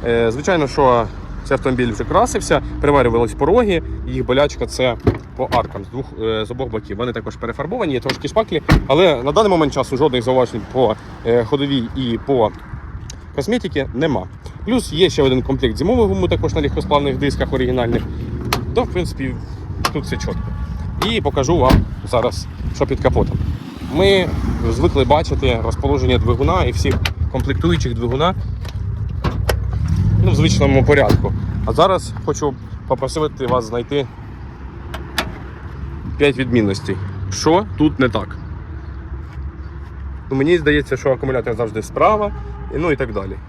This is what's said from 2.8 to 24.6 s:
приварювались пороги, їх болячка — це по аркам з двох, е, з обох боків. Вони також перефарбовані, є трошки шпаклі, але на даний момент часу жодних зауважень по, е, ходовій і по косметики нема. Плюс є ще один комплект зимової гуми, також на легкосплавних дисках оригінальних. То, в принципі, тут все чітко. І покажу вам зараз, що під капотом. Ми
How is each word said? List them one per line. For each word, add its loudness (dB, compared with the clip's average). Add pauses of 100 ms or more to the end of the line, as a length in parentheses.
приварювались 4
пороги, 4 (240)
їх -2
болячка — 2
це 0 (400)
по -4
аркам 0
з -16
двох, -8 (160)
е, -2
з -12
обох -6
боків. -6
Вони -2
також -8
перефарбовані, -4
є 0
трошки -4
шпаклі, 0 (260)
але 6
на 0
даний 4
момент 4
часу -2
жодних 2
зауважень 2 (100)
по, 4 (300)
е, 4
ходовій 0 (120)
і -2
по 2 (840)
косметики -2
нема. 0 (380)
Плюс 0
є 4
ще 2
один 4
комплект 0
зимової 4
гуми, 2
також 0
на 0
легкосплавних 0
дисках 0
оригінальних. 0 (720)
То, 2
в -2
принципі, -4 (580)
тут -2
все -4
чітко. -4 (720)
І 0
покажу 2
вам 6 (240)
зараз, 0 (280)
що 0
під -2
капотом. 2 (560)
Ми 4 (420)